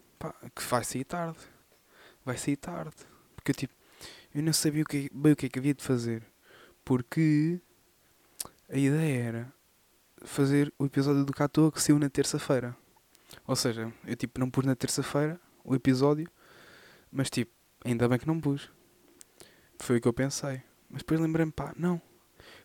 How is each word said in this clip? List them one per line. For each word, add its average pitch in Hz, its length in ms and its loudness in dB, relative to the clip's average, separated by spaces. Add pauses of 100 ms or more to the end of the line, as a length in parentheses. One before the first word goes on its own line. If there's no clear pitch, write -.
(180)
pá, - 160 -12 (200)
que - 80 -12
vai 120 220 0
sair 127 200 -6
tarde. 170 340 -8 (840)
Vai 127 120 -6
sair 143 200 -2
tarde. 160 400 -10 (380)
Porque - 160 -2
eu, 135 40 2
tipo, - 200 -10 (600)
eu 147 80 -2
não 160 100 2
sabia 156 300 0
o 151 40 -6
que, 143 260 -4
bem 147 200 4
o 143 40 2
que - 100 -2
é - 20 -4
que 131 100 -8
havia 139 160 0
de - 80 -14
fazer. 117 400 -2 (640)
Porque 156 760 2 (1080)
a - 80 -6
ideia 139 440 2
era 117 320 -6 (680)
fazer 143 560 2
o 143 80 2
episódio 139 380 2
do 139 80 -2
Catoa 151 400 4
que - 100 -4
saiu 147 160 6
na 147 100 2
terça-feira. 131 680 0 (680)
Ou 131 100 0
seja, 113 360 -2 (120)
eu, 117 100 -6
tipo, - 240 -6
não 127 120 -2
pus 127 140 0
na 131 120 2
terça-feira 147 640 -2 (240)
o 127 100 -2
episódio, 139 560 2 (800)
mas, 135 200 -2
tipo, - 200 -2 (340)
ainda 120 240 2
bem 123 100 2
que - 80 -12
não 160 140 0
pus. 143 300 -2 (1080)
Foi - 180 0
o 120 40 2
que 117 60 0
eu 120 60 4
pensei. 131 500 -4 (260)
Mas - 140 -12
depois 160 160 0
lembrei-me, 160 340 0
pá, 143 240 -10
não, 175 240 -2 (640)